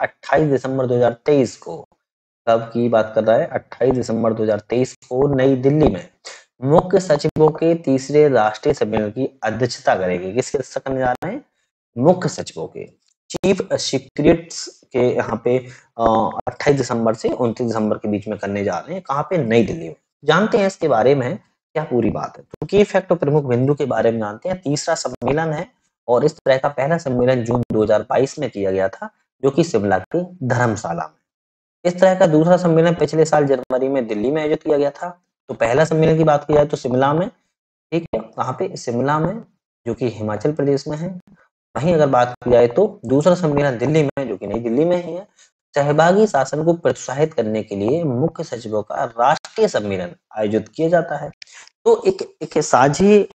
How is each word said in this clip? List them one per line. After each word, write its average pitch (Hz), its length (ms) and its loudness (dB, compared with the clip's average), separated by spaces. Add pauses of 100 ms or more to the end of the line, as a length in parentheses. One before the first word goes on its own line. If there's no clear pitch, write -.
अट्ठाईस 143 500 -2
दिसंबर 131 360 -2
दो 123 100 0
हज़ार 120 160 2
तेईस 135 440 0
को, - 320 -14 (600)
कब 117 120 4
की 120 280 -2
बात 110 260 0
कर 110 100 2
रहा 113 120 4
है? 160 100 2
अट्ठाईस - 480 -2
दिसंबर 113 380 -2
दो 110 100 -4
हज़ार 107 180 0
तेईस 123 340 -4
को 139 400 -2
नई 135 220 4
दिल्ली 139 320 4
में 90 200 -4 (540)
मुख्य 180 380 4
सचिवों 156 480 2
के 160 260 2
तीसरे 147 540 2
राष्ट्रीय 117 460 2
सम्मेलन 107 360 -2
की 131 320 -6
अध्यक्षता 117 520 -2
करेंगे। 92 380 -4
किसके 127 260 -4
अध्यक्षता 131 220 -8
करने 135 200 -4
जा 127 120 0
रहे 165 200 -6
हैं? 277 120 -12 (540)
मुख्य 160 300 2
सचिवों - 380 -10
के, - 200 -14 (440)
चीफ 185 420 -2
सीक्रेट्स - 1080 -2 (120)
के 120 240 0
यहाँ 113 280 -4
पे, 123 140 2 (400)
अ, 110 320 2 (180)
अट्ठाईस - 280 0
दिसंबर 117 380 -2
से 220 140 -6
उनतीस 123 380 -4
दिसंबर 107 300 -2
के 107 120 -8
बीच 104 200 -4
में 101 100 -6
करने 101 260 -4
जा 90 140 -4
रहे 156 160 -10
हैं। 190 80 -10
कहाँ 143 200 -4
पे? 180 160 -2
नई 117 260 2
दिल्ली 82 240 -8
में। - 80 -16 (280)
जानते 196 340 2
हैं 196 80 2
इसके 170 220 -2
बारे 123 260 4
में 139 240 -4 (340)
क्या 156 120 -4
पूरी 117 260 0
बात 73 280 -8
है। - 60 -20
तो - 220 -12
की 196 180 4
फैक्ट 190 260 -2
और 170 80 0
प्रमुख 143 260 0
बिंदु 127 300 2
के 147 100 -4
बारे 113 260 0
में 113 80 -2
जानते 107 300 -8
हैं। 185 120 -6
तीसरा 147 340 -2
सम्मेलन 143 580 -4
है 156 160 -8 (400)
और 120 160 2
इस 156 120 0
तरह 135 220 0
का 143 100 -2
पहला 143 300 -2
सम्मेलन 123 460 0
जून 120 180 -2 (100)
दो 110 100 2
हज़ार 107 200 2
बाईस - 360 -2
में 135 120 -6
किया 98 200 -2
गया 95 180 0
था, - 220 -12 (320)
जो 135 80 2
कि 127 140 2
शिमला 101 340 0
के 165 480 -6
धर्मशाला 120 560 -2
में। - 240 -18 (580)
इस 175 160 0
तरह 185 140 6
का 185 120 4
दूसरा 160 300 4
सम्मेलन 165 380 2
पिछले 160 300 2
साल 151 220 2
जनवरी 131 420 -2
में 135 180 -2
दिल्ली 110 240 -2
में 156 120 -2
आयोजित 151 200 -2
किया 151 160 2
गया 143 120 0
था। - 320 -12 (260)
तो 123 60 -6
पहला 123 300 2
सम्मेलन 160 320 2
की 160 80 4
बात 147 200 2
की 151 100 -2
जाए 147 120 6
तो 147 100 -6
शिमला 131 380 0
में, 180 140 -2 (640)
ठीक 165 220 -4
है, 110 60 -2
कहाँ 127 320 -8
पे? 160 240 -6
शिमला 131 420 -2
में, 190 240 -4 (440)
जो 117 80 -4
कि 120 160 -4
हिमाचल 107 420 -4
प्रदेश 143 360 -2
में 151 80 -8
है। 180 240 -8 (560)
वहीं 165 180 0
अगर 151 120 4
बात 123 280 2 (100)
की 123 60 0
जाए 120 180 6
तो 202 360 0
दूसरा 147 300 4
सम्मेलन 143 440 0
दिल्ली 147 240 2
में, 139 260 -4
जो 98 80 -6
कि 104 100 -12
नई 107 140 -4
दिल्ली 117 240 0
में 175 200 0
ही 165 80 -10
है। 185 160 -12 (460)
सहभागी 156 520 4
शासन 147 380 -2
को 170 80 2
प्रोत्साहित 147 640 -2
करने 107 280 -2
के 101 140 -8
लिए 131 280 -2
मुख्य 151 400 -2
सचिवों 107 380 -6
का - 220 -6
राष्ट्रीय 131 640 0
सम्मेलन 98 420 -4 (260)
आयोजित 107 320 -2
किया 160 200 -2
जाता 170 280 0
है। 147 140 -10 (540)
तो 226 220 4
एक, - 360 -2
एक - 160 -4
साझी, 151 760 4